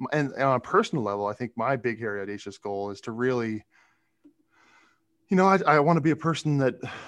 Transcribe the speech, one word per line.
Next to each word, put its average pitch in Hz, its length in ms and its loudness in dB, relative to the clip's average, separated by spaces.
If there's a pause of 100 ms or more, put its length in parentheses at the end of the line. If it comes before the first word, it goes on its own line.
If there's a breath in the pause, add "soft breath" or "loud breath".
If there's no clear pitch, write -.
m-, 127 120 -8
and, 143 200 -2
and 123 120 -6
on 135 120 4
a 120 40 -2
personal 175 440 0
level, 101 220 -4
I 104 80 -4
think 120 220 -8
my 127 200 -2
big, 117 240 -4
hairy, 104 200 -6
audacious 98 380 -12
goal 101 320 -6
is 98 120 -12
to 117 100 -10
really, 117 520 -2 (1600 soft breath)
you 196 80 2
know, 185 100 6
I, 190 200 6
I 151 140 6
wanna 160 200 4
be 156 100 2
a 147 60 2
person 151 420 -2
that, 127 180 2 (320 loud breath)